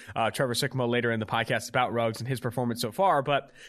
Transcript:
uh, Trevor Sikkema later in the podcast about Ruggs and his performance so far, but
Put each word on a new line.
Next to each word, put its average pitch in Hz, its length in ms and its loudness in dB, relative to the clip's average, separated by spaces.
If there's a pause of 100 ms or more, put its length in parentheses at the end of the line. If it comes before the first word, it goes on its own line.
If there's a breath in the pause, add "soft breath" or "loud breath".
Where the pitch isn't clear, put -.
(160 loud breath)
uh, 110 160 2
Trevor 127 220 0
Sikkema 127 340 0
later 120 240 2
in 113 80 0
the 110 60 -4
podcast 113 420 0
about 123 240 0
Ruggs 117 260 0
and 117 80 -6
his 131 140 -2
performance 120 400 -2
so 120 100 -2
far, 170 320 4
but 139 300 -2 (160 loud breath)